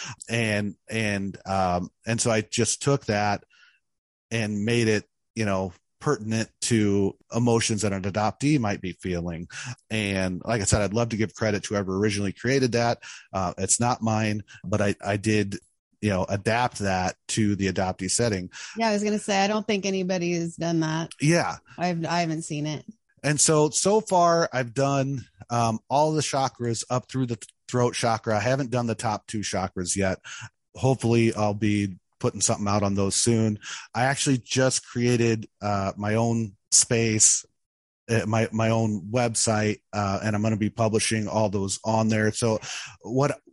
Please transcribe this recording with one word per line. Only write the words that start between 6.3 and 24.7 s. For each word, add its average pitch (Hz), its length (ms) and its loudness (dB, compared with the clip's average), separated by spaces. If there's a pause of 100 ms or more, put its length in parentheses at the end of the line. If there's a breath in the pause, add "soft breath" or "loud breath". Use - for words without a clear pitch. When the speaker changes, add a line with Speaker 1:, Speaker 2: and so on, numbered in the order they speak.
Speaker 1:
to 101 560 2 (180)
emotions 113 480 2
that 104 100 0
an 95 100 -4
adoptee 110 580 0
might 104 200 0
be 90 120 -8
feeling. 87 560 -6 (420 loud breath)
And 95 540 -2
like 113 160 0
I 95 40 -2
said, 107 180 2
I'd 98 120 -2
love 117 140 0
to 113 80 -4
give 104 180 -2
credit 104 300 -2
to - 60 -6
whoever 95 260 -2
originally 101 360 0
created 131 400 0
that. 117 300 0 (300 loud breath)
Uh, 92 260 -2
it's 95 220 0
not 120 220 0
mine, 107 420 -2 (180 loud breath)
but 104 180 -2
I, 101 140 2 (100)
I 101 120 0
did, 101 420 0 (440)
you 107 80 2
know, 92 180 0
adapt 110 520 0
that 92 360 0 (120)
to 104 280 2
the 95 160 0
adoptee 92 380 -2
setting. 98 400 0 (260 loud breath)
Speaker 2:
Yeah, 226 140 0
I - 20 0
was 208 100 -2
gonna 208 160 0
say, 196 240 0
I 202 60 2
don't 214 180 -2
think 202 200 -2
anybody 185 480 -2
has 170 200 -4
done 170 260 -2
that. 160 300 -2 (100)
Speaker 1:
Yeah. 147 360 2 (220 loud breath)
Speaker 2:
I've, 165 260 -2
I 165 160 0
haven't 165 220 -2
seen 147 240 -6
it. 151 180 -8 (400)
Speaker 1:
And 143 160 2
so, 151 300 4
so 208 300 2
far 175 520 4
I've 120 220 -2